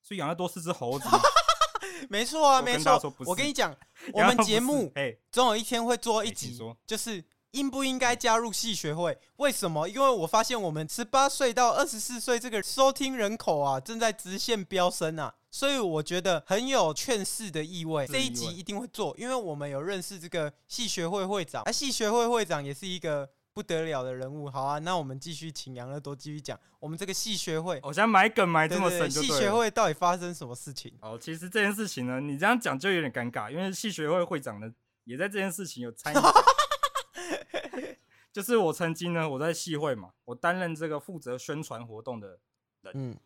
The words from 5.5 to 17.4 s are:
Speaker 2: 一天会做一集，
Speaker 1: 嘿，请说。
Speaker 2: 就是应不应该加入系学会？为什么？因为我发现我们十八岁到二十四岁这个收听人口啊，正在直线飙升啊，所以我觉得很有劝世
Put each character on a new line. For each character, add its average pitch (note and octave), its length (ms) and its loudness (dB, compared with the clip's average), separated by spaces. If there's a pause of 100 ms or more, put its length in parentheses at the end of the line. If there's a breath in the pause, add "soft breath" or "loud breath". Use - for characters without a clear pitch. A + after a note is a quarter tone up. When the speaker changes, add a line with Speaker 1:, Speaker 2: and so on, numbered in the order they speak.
Speaker 2:
一 A#3 40 -2
天 A#3 240 -2
会 A#3+ 120 2
做 A3 260 0
一 A3+ 80 -4
集， D3 160 -10
Speaker 1:
嘿， - 40 -8
请 A#2+ 60 -12
说。 A2+ 200 -12 (100)
Speaker 2:
就 - 80 -4
是 G3 260 -6 (300)
应 C#4 180 -2
不 C4+ 140 -4
应 C4 160 -2
该 B3 160 2
加 A#3 220 4
入 A#3 160 0
系 A3+ 200 -2
学 D#3 220 -4
会？ E3 220 -2 (180 soft breath)
为 C#4 160 2
什 - 180 -2
么？ D#3+ 200 0
因 G#3 120 -6
为 C#4 80 8
我 G#3 160 2
发 G#3+ 160 6
现 A3+ 200 -2
我 F3 100 -2
们 D#3 160 -4
十 - 160 -6
八 C4+ 240 4
岁 C4+ 260 2
到 A#3+ 180 4
二 C#4+ 140 2
十 A#3 140 -8
四 B3 180 -6
岁 A#3 220 0
这 B3 100 -6
个 G#3 140 -2
收 C4+ 260 6
听 C4+ 280 0
人 G#3+ 180 0
口 E3+ 240 0
啊， C#3 180 2
正 A3 220 -8
在 A3 140 2
直 F#3+ 240 -8
线 G#3+ 260 0
飙 F3+ 260 2
升 E3 300 -2
啊， C3+ 160 -6 (160)
所 - 180 0
以 C#4 80 2
我 E3+ 240 0
觉 F3 200 -2
得 E3+ 260 2
很 G#3+ 180 2
有 A3+ 280 4
劝 G#3 320 -2
世 G#3 260 -6